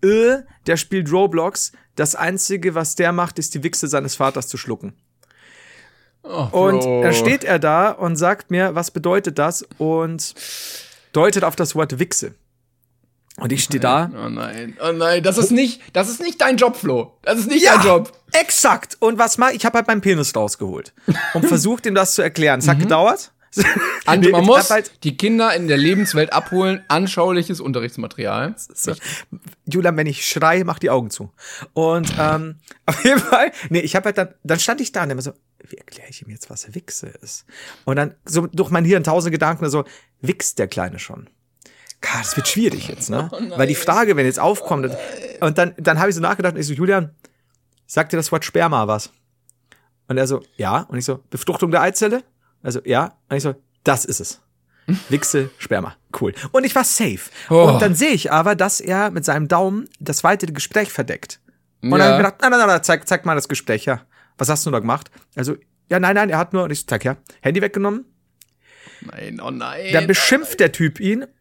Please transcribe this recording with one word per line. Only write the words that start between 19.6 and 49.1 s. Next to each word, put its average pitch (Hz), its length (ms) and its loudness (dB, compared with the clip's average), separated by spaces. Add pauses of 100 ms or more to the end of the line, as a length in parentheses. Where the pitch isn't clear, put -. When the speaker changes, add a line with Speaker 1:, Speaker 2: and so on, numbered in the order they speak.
Speaker 1:
hab - 80 0
halt 233 120 2
meinen 220 140 2
Penis 180 340 0
rausgeholt 104 580 -4 (420)
und 170 120 2
Speaker 2:
<laughs> - 0 -
Speaker 1:
versucht, 214 400 2
ihm 185 80 0
das 190 220 2
zu 208 60 2
erklären. 156 360 2
Es 123 100 0
hat 151 100 6
Speaker 2:
Mhm. 156 40 2
Speaker 1:
gedauert. 196 500 2 (220)
<laughs> 202 100 2 (420)
Speaker 2:
Andi, 175 260 6
man 175 100 6
Speaker 1:
Ich 190 40 4
Speaker 2:
muss 240 180 8
Speaker 1:
hab - 60 -2
halt 214 340 -2
Speaker 2:
die 151 120 -2
Kinder 226 380 2
in 170 140 -4
der 147 80 4
Lebenswelt 160 560 2
abholen, 190 560 0
anschauliches 175 720 0
Unterrichtsmaterial. 123 920 -6 (200)
Speaker 1:
So. - 180 -6 (760)
Julian, 170 300 0
wenn 156 120 0
ich - 200 -6
schrei, 165 360 2
mach 175 160 -6
die 151 100 0
Augen 120 200 0
zu. - 200 -14 (440)
Und, 160 440 0
ähm, 156 380 -2 (160)
<laughs> - 140 -8
auf - 180 -2
jeden 262 160 6
Fall, 262 320 4 (180)
nee, 170 100 2
ich 156 140 -4
hab 196 100 2
halt 202 140 -2
dann, 180 240 -2
dann 160 160 0
stand 240 220 -2
ich 247 120 -6
da 180 120 -2
und 147 60 -4
immer 131 120 -6
so, 139 100 -10 (360)
„Wie - 80 -18
erklär - 320 -20
ich - 140 -20
ihm - 80 -20
jetzt, 107 200 -18
was 110 240 -14
Wichse - 320 -12 (160)
ist?“ - 220 -16 (400)
Und 131 120 -2
dann 147 180 -2 (100)
so 170 240 -2
durch 170 220 -2
mein 170 140 2
Hirn 175 200 4
tausend 170 280 2
Gedanken, 160 380 0
so, 143 140 0 (360)
„Wichst - 380 -6
der 98 100 0
Kleine 90 300 -6
schon?“ - 300 -16 (720)
Gott, - 200 -4
das - 160 -6
wird 147 100 -2
schwierig - 420 0
jetzt, - 220 -10
ne? 139 180 -4
Speaker 2:
<laughs> 170 40 -12
Oh - 80 -10
nein. 185 180 -8
Speaker 1:
Weil 135 80 4
die 143 80 0
Frage, 202 420 2
wenn 139 100 2
jetzt 127 120 -2
aufkommt, 165 480 0
Speaker 2:
Oh - 40 -4
nein. 127 80 -10 (420)
Speaker 1:
und 156 180 0
dann, 175 200 0
dann 160 200 2
hab 180 100 2
ich 196 60 0
so 170 60 -6
nachgedacht 180 340 -2
und 156 60 -8
ich 151 60 -6
so, 147 80 -4
„Julian, 180 360 0 (760)
sagt 156 260 -2
dir 175 60 -2
das 160 120 -4
Wort 160 140 -2
Sperma 156 420 2
was?“ 107 240 -4 (960)